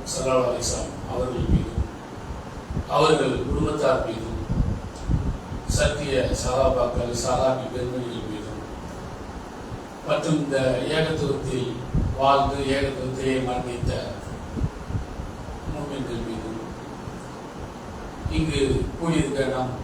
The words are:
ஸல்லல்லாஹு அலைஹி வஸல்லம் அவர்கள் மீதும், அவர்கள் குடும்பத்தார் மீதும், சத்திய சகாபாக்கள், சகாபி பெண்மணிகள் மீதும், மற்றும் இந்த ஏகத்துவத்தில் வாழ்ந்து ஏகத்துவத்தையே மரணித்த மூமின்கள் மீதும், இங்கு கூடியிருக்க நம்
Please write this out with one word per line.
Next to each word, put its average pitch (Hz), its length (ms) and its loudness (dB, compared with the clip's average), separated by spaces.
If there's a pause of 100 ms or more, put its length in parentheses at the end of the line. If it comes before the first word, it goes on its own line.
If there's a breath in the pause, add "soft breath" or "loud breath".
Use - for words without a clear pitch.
(140)
ஸல்லல்லாஹு 127 360 4
அலைஹி - 160 0
வஸல்லம் - 300 -2 (160)
அவர்கள் 127 420 0
மீதும், - 320 2 (1080)
அவர்கள் 151 380 6 (140)
குடும்பத்தார் 147 600 2
மீதும், 113 340 -4 (1400)
சத்திய 143 360 2 (300)
சகாபாக்கள், 123 720 2 (120)
சகாபி 127 480 2
பெண்மணிகள் 123 580 -4
மீதும், 104 320 -6 (1400)
மற்றும் 151 360 4
இந்த 135 140 2 (380)
ஏகத்துவத்தில் 139 760 2 (500)
வாழ்ந்து 139 400 6 (160)
ஏகத்துவத்தையே 131 600 0 (120)
மரணித்த 123 440 -2 (1800)
மூமின்கள் 139 560 -4
மீதும், 113 340 -6 (1800)
இங்கு 147 240 4 (380)
கூடியிருக்க 147 420 4 (140)
நம் 127 280 0